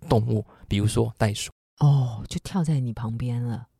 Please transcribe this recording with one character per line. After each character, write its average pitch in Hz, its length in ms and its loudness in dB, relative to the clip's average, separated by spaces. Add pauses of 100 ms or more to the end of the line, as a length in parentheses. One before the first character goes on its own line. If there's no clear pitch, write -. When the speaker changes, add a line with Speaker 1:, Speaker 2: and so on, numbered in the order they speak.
Speaker 1:
动 110 200 4
物， 107 160 0 (240)
比 101 80 0
如 104 100 2
说 113 320 2
袋 107 160 0
鼠。 - 160 -8 (300)
Speaker 2:
哦， 131 480 4
就 175 160 -6
跳 190 180 -2
在 151 160 0
你 123 140 -2
旁 113 240 -6
边 120 260 -4
了， 117 240 -6 (140)